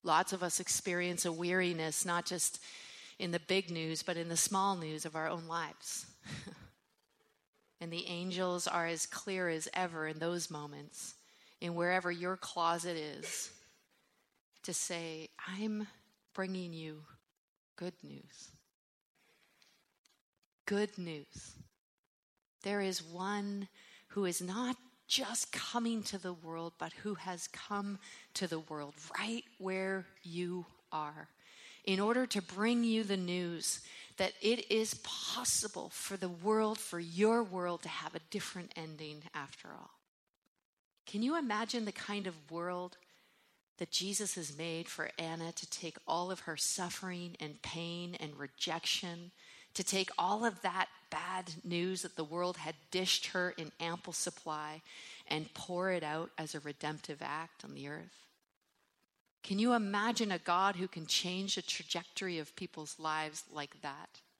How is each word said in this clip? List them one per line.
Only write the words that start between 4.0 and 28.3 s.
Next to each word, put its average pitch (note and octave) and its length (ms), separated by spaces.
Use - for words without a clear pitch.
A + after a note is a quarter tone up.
but F3 120
in E3+ 140
the E3 80
small G3 400
news D#3 280
of D#3 120
our D#3+ 100
own E3 200
lives. - 640
<laughs> - 340
And E3+ 140
the E3+ 140
angels F3+ 600
are E3+ 200
as E3 180
clear F#3 440
as D#3+ 240
ever E3 340
in D#3 120
those E3+ 300
moments, D3 640
in E3+ 140
wherever F3+ 360
your F3 240
closet E3+ 600
is, - 540
to F3+ 100
say, E3 560
"I'm G#3+ 400
bringing F#3 400
you D#3 320
good F3 180
news." - 480
Good G3+ 320
news. D#3+ 560
There G3+ 180
is F#3 200
one G3 680
who G3+ 180
is F3 160
not A#3+ 340
just A#3 460
coming A#3 500
to G3+ 140
the F3+ 160
world, E3 440
but E3 140
who G#3 240
has F3 320
come G3+ 520